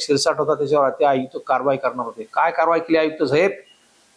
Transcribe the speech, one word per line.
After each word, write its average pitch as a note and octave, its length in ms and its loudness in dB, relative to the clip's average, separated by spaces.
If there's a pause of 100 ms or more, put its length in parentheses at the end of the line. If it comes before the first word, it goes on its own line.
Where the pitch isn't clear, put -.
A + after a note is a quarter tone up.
शिरसाट D3+ 380 0
होता, D3+ 160 0
त्याच्यावर C#3+ 320 2
अति C3+ 180 0
आयुक्त C3 420 0
कारवाई C3+ 300 0
करणार B2 300 -4
होते. A2+ 160 -12 (100)
काय D#3+ 180 0
कारवाई E3 300 2
केली E3 180 2
आयुक्त D#3 260 0
साहेब? D3+ 260 2 (680)